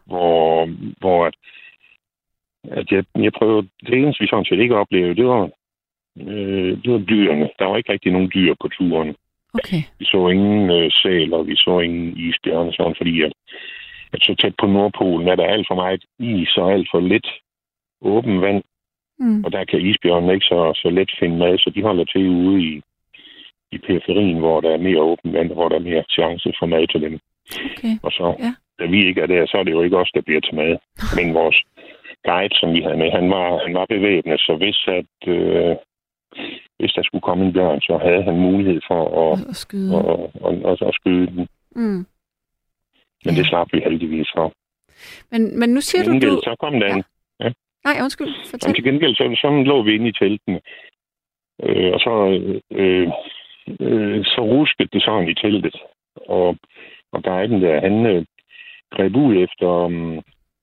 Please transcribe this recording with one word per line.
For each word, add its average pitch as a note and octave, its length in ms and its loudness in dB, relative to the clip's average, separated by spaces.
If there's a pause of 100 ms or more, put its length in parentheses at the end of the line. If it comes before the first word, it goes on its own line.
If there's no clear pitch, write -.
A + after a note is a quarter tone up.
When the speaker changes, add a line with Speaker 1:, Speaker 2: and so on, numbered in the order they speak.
Speaker 1:
hvor, E2 640 2 (300)
hvor F2 280 2
at, D#2 80 -4 (1300)
at - 280 -6
jeg, G2 120 2 (140)
jeg G#2+ 140 2
prøvede, G#2+ 360 2 (120)
det - 140 -2
eneste, C3+ 300 2
vi - 40 2
sådan G2+ 160 0
set F2+ 140 0
ikke A#2+ 180 2
oplevede, F2+ 380 0
det A#2 120 2
var, A2+ 240 2 (680)
øh, G2 640 -4
det B2 100 0
var A#2 60 2
dyrene. F2+ 600 2
Der F#2+ 60 0
var G2 120 0
ikke A2+ 160 -2
rigtig G2 200 0
nogen F#2 220 2
dyr F2 260 4
på - 80 -6
turen. D#2+ 460 -2 (400)
Speaker 2:
Okay. F#3 280 -2 (160)
Speaker 1:
Vi C#3 60 -12
så F#2 240 2
ingen, G2+ 420 2
øh, E2+ 200 2 (120)
sæler, E2+ 400 0
vi D#2+ 140 -4
så F2+ 240 2
ingen E2+ 360 -4
isbjørne, E2+ 560 -2
sådan, E2+ 240 -2
fordi E2 260 0
at, C#2+ 100 0 (800)
at - 100 -2
så G2+ 120 2
tæt G2 260 0
på G#2+ 60 2
Nordpolen G2 600 2
er F2+ 60 4
der F2 100 2
alt G2 240 0
for G2 60 -2
meget F#2 300 -2 (140)
is G#2+ 380 -2
og F#2 160 2
alt F#2 180 0
for E2+ 100 0
lidt F#2 260 0 (760)
åben G#2+ 400 0
vand. G2 220 0 (560)
Speaker 2:
Mm. G#3+ 260 0
Speaker 1:
Og G3 80 -4
der G2 120 -4
kan - 160 -2
isbjørnene F2+ 540 2
ikke G2 120 0
så, E2+ 260 2 (100)
så F2 80 0
let F#2+ 280 0
finde E2+ 200 0
mad, F2 200 4
så - 160 0
de G2+ 80 -4
holder G2 220 2
til F#2+ 240 0
ude F#2 360 2
i, D#2 180 -8 (920)
i - 60 -10
periferien, F2+ 600 0
hvor D#2+ 220 2
der D#2+ 100 2
er D#2+ 80 2
mere F2 220 2
åben E2 320 0
vand, E2 200 0
hvor E2 160 0
der D#2+ 80 0
er E2 40 0 (100)
mere D#2+ 200 0
chance E2+ 480 -2
for E2+ 80 -4
mad E2 200 2
til - 160 -2
dem. D#2 160 -6 (520)
Speaker 2:
Okay. A3 320 -4
Speaker 1:
Og - 100 -6
så, - 260 -2
Speaker 2:
Ja. A#3+ 140 -4 (260)
Speaker 1:
da F2 120 -6
vi G2 160 4
ikke F2+ 140 0
er D#2 60 0
der, F2 200 2
så - 100 -2
er G2 60 0
det F2 100 -2
jo E2 100 2
ikke F2+ 160 2
os, F2+ 160 0
der D2 60 0
bliver D2+ 200 0
til - 140 -8
mad. D#2+ 240 0 (180)
Speaker 2:
<laughs> - 280 -2
Speaker 1:
Men E2 100 -2
vores E2 280 2 (640)
guide, F#2 300 0
som E2 200 0
vi E2 60 2
havde D#2+ 160 -2
med, D#2+ 140 2
han F2+ 200 0
var, F2 360 0
han F2 80 -6
var F#2 120 -2
bevæbnet, F#2+ 540 0
så E2 160 0
hvis G2 320 -2
at... F2+ 460 -4
Øh, E2+ 420 0 (1000)
hvis - 140 -2
der F2 100 -2
skulle - 200 -6
komme F#2 240 0
en F2+ 60 0
bjørn, E2+ 280 0
så E2+ 180 -2
havde F2+ 240 2
han F2 160 -2
mulighed F#2 480 2
for E2 460 0
at, F#3+ 80 0
Speaker 2:
At, - 80 -12
at - 80 -12
skyde. F#3+ 400 -4
Speaker 1:
at, - 80 2
at, F2 500 -2 (120)
at, F#2 60 2
at, F#2+ 160 -2
at F#2 60 -2
skyde F2+ 320 0
den. F2 220 -6 (280)
Speaker 2:
Mm. G3+ 300 -4 (1200)
Speaker 1:
Men E2 100 -2
Speaker 2:
Ja. - 40 0
Speaker 1:
det - 80 2
slap E2+ 260 0
vi - 80 2
heldigvis D#2+ 540 -4
for. D#2+ 180 -2 (760)
Speaker 2:
Men, A3+ 300 -2
men A#3+ 140 2
nu C#4 60 2
siger F4+ 220 0
Speaker 1:
Til - 60 0
Speaker 2:
du, - 60 4
Speaker 1:
gengæld, G#2+ 160 4
Speaker 2:
du F2+ 140 2
Speaker 1:
så A2+ 160 -4
kom D3 200 -2
der G2 140 0
en G2 100 -4 (360)
Speaker 2:
Ja. A2+ 40 -6
Speaker 1:
Ja. A#2+ 80 -2 (320)
Speaker 2:
Nej, C#4+ 180 0
undskyld. - 240 -6
Speaker 1:
Men C#4+ 80 -8 (160)
Speaker 2:
Fortæl. - 240 -4
Speaker 1:
til A#2 100 -4
gengæld, C#3 320 0
så, B2 240 0
så D3 260 2
lå C#3 160 4
vi G#2+ 120 2
inde A2+ 140 0
i G#2+ 40 -4
teltene. G2 480 -2 (1000)
Øh, F#2 320 0
og F2+ 60 0
så, A#2 120 0 (580)
øh, F#2 380 2 (720)
øh, G#2+ 440 0
så - 160 -2
ruskede A#2 520 2
det G2+ 100 0
sådan G2+ 260 0
i F2 60 -2
teltet. G2+ 420 -2 (400)
Og, F2+ 400 0 (560)
og E2+ 100 -6
guiden F#2+ 400 0
der, D#2 180 4
han, G#2 260 2
øh, F2+ 180 2 (680)
greb F#2+ 260 0
ud C3 200 4
efter, F2+ 300 0
um, E2+ 540 -2 (420)